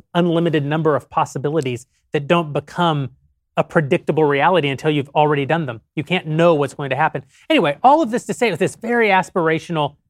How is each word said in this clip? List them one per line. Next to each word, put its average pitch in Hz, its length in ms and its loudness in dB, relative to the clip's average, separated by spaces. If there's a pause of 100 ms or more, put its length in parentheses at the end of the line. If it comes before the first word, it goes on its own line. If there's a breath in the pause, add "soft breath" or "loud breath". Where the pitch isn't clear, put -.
(140)
unlimited 170 500 0
number 151 300 0
of - 160 -6
possibilities 143 760 -4 (260)
that 147 160 -4
don't 170 240 0
become 147 580 -2 (460)
a 165 80 0
predictable 156 600 0
reality 143 440 2
until 139 220 -2
you've 143 200 -2
already 151 340 0
done 156 220 -2
them. 113 140 -10 (160)
You 151 80 -4
can't 175 220 -4
know 160 280 4
what's 143 200 -2
going 143 160 -8
to 127 60 -2
happen. 151 280 -2 (260 soft breath)
Anyway, 170 320 2
all 285 200 6
of 233 100 -2
this 240 140 -4
to 196 80 -6
say, 240 140 0
it - 20 0
was 165 100 -4
this 185 160 0
very 226 320 0
aspirational, 160 880 0 (140)